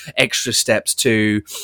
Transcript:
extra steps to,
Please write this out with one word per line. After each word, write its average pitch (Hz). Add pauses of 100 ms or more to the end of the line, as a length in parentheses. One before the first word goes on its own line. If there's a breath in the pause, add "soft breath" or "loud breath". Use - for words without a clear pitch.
(180 loud breath)
extra -
steps -
to, 107 (220 loud breath)